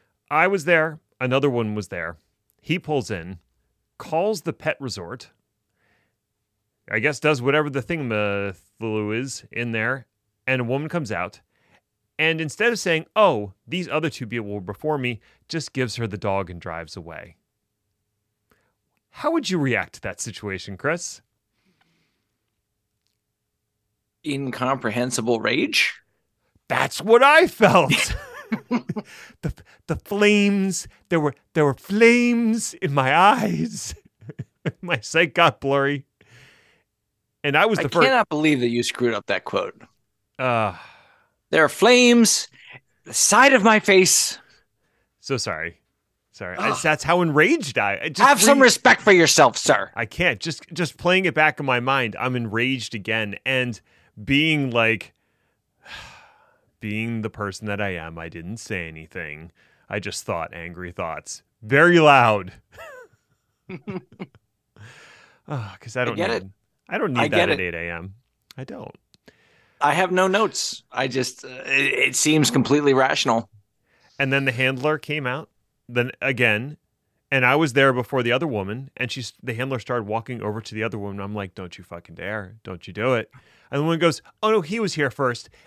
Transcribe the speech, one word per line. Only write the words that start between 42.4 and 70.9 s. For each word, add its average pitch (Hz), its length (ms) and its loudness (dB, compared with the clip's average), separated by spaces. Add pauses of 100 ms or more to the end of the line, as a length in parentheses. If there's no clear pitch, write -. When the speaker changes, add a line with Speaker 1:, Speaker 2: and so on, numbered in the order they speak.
Speaker 2:
the - 100 -12
side 262 380 6
of 226 100 4
my 214 180 6
face." - 580 4 (840)
Speaker 1:
So 135 160 -4
sorry. 82 440 -8 (520)
Sorry. 90 260 -12
I, 214 140 -2
Speaker 2:
Ugh. 175 80 -4
Speaker 1:
that's 151 240 0
how 175 160 2
enraged 165 580 2
I, 101 260 0
I 156 60 -6
just 220 180 4
Speaker 2:
Have 269 140 6
some 277 180 8
Speaker 1:
re- 262 40 8
Speaker 2:
respect - 380 4
for 208 100 6
yourself, 151 440 6
sir. 101 380 0
Speaker 1:
I 117 120 -6
can't. 151 340 -2
Just, - 320 -10
just 165 240 -6
playing 185 280 2
it 165 100 -2
back 156 260 2
in 143 60 -8
my 123 140 2
mind, 127 380 -2
I'm 127 180 -4
enraged 117 580 -4
again. 107 500 -4
And 127 360 -2 (420)
being 143 480 0
like, 113 440 0 (720)
<sighs> - 960 -20
being 110 420 -6
the 110 80 -6
person 101 360 -10
that 101 140 -4
I 101 140 -4
am, 82 240 -12
I 82 100 -12
didn't 85 300 -12
say 87 300 -10
anything. 80 640 -16 (360)
I 101 120 -6
just - 240 -10
thought 85 300 -8
angry 87 380 -14
thoughts. 80 500 -10 (200)
Very 156 380 6
loud. 117 520 6 (1160)
<laughs> - 0 -
Speaker 2:
<laughs> - 720 -12 (1080)
Speaker 1:
Ah, 110 320 -10
'cause - 160 -16
I 123 80 -2
Speaker 2:
I - 0 -
Speaker 1:
don't 120 100 -4
Speaker 2:
get 180 160 -2
Speaker 1:
need, - 0 -
Speaker 2:
it. 98 160 -6 (420)
Speaker 1:
I 202 100 -6
don't 196 160 -2
need 120 80 0
Speaker 2:
I - 80 0
Speaker 1:
that - 80 2
Speaker 2:
get 175 100 2
Speaker 1:
at 151 100 0
Speaker 2:
it. - 20 -6
Speaker 1:
eight 87 140 -4
A 85 160 -6
M. 87 240 -10 (420)
I 127 80 -14
don't. - 300 -16 (840)
Speaker 2:
I 143 140 2
have 180 180 2
no 185 140 4
notes. - 640 -2